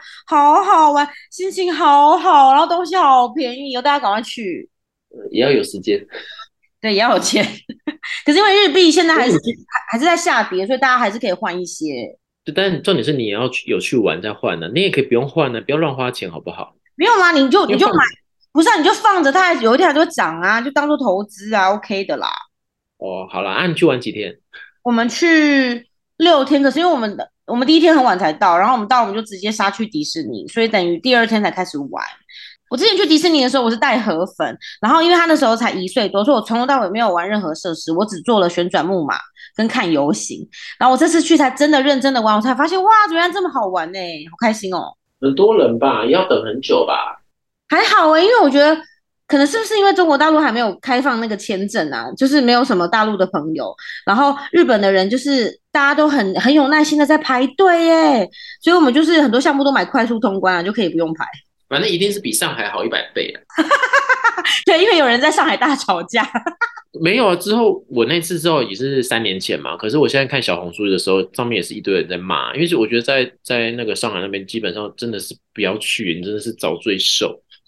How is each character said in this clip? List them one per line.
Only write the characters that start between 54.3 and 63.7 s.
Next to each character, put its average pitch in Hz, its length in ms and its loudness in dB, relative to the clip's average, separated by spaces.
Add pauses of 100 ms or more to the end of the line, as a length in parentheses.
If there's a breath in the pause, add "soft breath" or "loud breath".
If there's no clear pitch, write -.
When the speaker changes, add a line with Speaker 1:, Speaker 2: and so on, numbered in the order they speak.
Speaker 1:
日 339 140 4
本 233 160 2
的 196 100 2
人 190 200 2
就 254 80 0
是 269 420 -2 (100)
大 302 80 0
家 285 160 2
都 302 140 2
很， 196 320 0
很 262 140 4
有 277 140 4
耐 302 140 4
心 302 160 0
的 294 60 4
在 302 140 4
排 262 300 0
队 339 360 2
耶， 311 460 4 (320 loud breath)
所 330 100 2
以 - 20 6
我 359 60 6
们 254 140 4
就 311 100 4
是 320 160 4
很 269 100 2
多 240 80 2
项 285 160 2
目 277 80 0
都 277 80 2
买 220 140 2
快 240 220 0
速 226 120 -2
通 196 220 -2
关 185 140 0
啊， 170 80 -2
就 196 100 -4
可 220 100 -4
以 175 60 0
不 160 80 -4
用 165 160 -2
排。 - 140 -8 (420)
Speaker 2:
反 143 120 -2
正 151 100 -2
一 170 60 -2
定 202 160 0
是 202 80 -8
比 113 100 -8
上 143 240 -4
海 107 140 -6
好 101 160 -6
一 113 60 -2
百 - 240 -4
倍 - 200 -6
啊。 - 60 -18 (160)
Speaker 1:
<laughs> 320 80 0 (1000 loud breath)